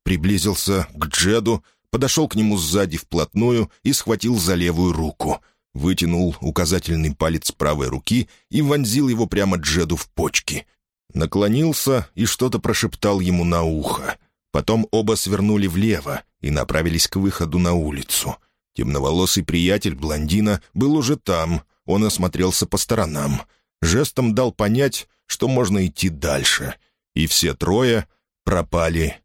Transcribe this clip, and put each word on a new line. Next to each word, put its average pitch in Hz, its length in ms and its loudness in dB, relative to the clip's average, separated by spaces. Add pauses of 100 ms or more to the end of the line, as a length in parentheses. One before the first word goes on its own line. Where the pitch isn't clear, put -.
Приблизился 95 920 0
к 78 100 -2
Джеду, 104 580 0 (280)
подошел 139 360 0
к - 60 -8
нему 107 240 2
сзади 82 400 0
вплотную 107 720 0 (140)
и 135 100 2
схватил 113 460 0
за 90 160 0
левую 87 360 2
руку. 78 480 -4 (360)
Вытянул 85 640 0
указательный 80 760 -2
палец 80 380 -2
правой 73 380 -2
руки 85 400 -2 (200)
и 151 120 0
вонзил 139 480 0
его 113 180 0
прямо 98 300 0
Джеду 80 400 0
в - 100 -10
почки. - 580 -4 (480)
Наклонился 113 1000 0
и 110 100 0
что-то 120 340 0
прошептал 101 600 0
ему 90 240 2
на 85 200 2
ухо. - 540 -4 (360)
Потом 107 380 0
оба 110 240 2
свернули 101 520 0
влево 82 560 -2 (160)
и 69 100 -4
направились 80 600 0
к - 80 -4
выходу 90 420 0
на 87 140 2
улицу. 76 640 -4 (360)
Темноволосый 71 680 0
приятель 87 520 0
блондина 78 680 0 (120)
был 139 220 2
уже 143 220 0
там, 82 460 -2 (200)
он 104 220 2
осмотрелся 90 600 0
по 98 120 -2
сторонам. 76 640 -2 (400)
Жестом 117 520 2
дал 120 200 0
понять, 120 560 0 (160)
что - 240 -2
можно 101 360 2
идти 92 220 -2
дальше. 69 680 -2 (400)
И 78 120 2
все 76 260 0
трое 110 540 0 (380)
пропали 82 800 0